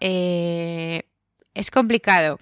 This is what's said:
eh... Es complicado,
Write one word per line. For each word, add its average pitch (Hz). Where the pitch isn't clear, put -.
eh... 170
Es -
complicado, 202